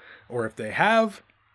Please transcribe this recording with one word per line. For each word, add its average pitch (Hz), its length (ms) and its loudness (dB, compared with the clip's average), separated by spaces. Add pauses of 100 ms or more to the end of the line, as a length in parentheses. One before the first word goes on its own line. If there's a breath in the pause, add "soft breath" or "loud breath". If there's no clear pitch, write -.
(280 loud breath)
Or 117 180 -4
if 113 120 -8
they 110 140 -8
have, 220 500 2 (340)